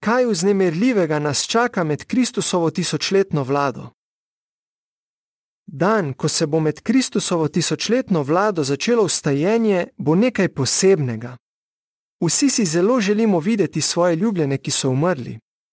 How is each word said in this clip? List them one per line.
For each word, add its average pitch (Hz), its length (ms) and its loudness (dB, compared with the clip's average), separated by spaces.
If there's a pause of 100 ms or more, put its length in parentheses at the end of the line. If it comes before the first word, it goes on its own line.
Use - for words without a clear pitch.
Kaj 247 220 2
vznemirljivega 190 920 2
nas 147 280 -2
čaka 233 380 -2
med 151 200 -4
Kristusovo 190 680 0
tisočletno 180 720 -2
vlado? 135 460 -2 (1800)
Dan, 170 480 0
ko - 140 -4
se - 180 0
bo 156 140 0
med 156 200 -2
Kristusovo 190 680 0
tisočletno 180 720 0
vlado 170 420 0
začelo 202 400 0
vstajenje, 180 840 0 (100)
bo 143 180 0
nekaj 208 340 2
posebnega. 123 880 0 (840)
Vsi 254 300 2
si 240 140 0
zelo 180 360 2
želimo 208 380 2
videti 170 420 0
svoje 170 360 0
ljubljene, 160 420 0
ki - 120 -6
so - 200 0
umrli. 135 480 -2 (340)